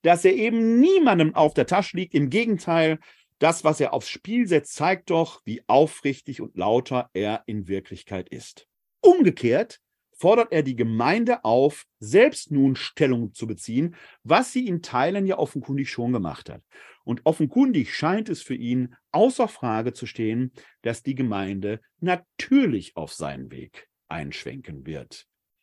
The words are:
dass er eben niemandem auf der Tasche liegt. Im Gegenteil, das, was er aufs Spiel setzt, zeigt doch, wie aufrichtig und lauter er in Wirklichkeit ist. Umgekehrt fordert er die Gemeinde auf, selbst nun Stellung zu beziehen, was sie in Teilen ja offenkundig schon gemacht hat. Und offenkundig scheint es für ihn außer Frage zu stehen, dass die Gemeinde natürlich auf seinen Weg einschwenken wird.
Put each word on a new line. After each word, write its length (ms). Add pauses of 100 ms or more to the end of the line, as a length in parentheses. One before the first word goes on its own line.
dass 240
er 80
eben 480
niemandem 520
auf 200
der 120
Tasche 300
liegt. 180
Im 160
Gegenteil, 680 (400)
das, 240
was 160
er 140
aufs 160
Spiel 360
setzt, 300
zeigt 360
doch, 340
wie 220
aufrichtig 760
und 160
lauter 560
er 320
in 240
Wirklichkeit 580
ist. 400 (320)
Umgekehrt 800 (320)
fordert 400
er 100
die 140
Gemeinde 720
auf, 400 (140)
selbst 520
nun 240
Stellung 580
zu 140
beziehen, 480 (280)
was 280
sie 160
in 140
Teilen 460
ja 100
offenkundig 520
schon 220
gemacht 380
hat. 140 (420)
Und 180
offenkundig 720
scheint 320
es 140
für 140
ihn 380 (200)
außer 340
Frage 460
zu 120
stehen, 460 (300)
dass 200
die 140
Gemeinde 640 (220)
natürlich 960
auf 160
seinen 380
Weg 360 (220)
einschwenken 760
wird. 440 (340)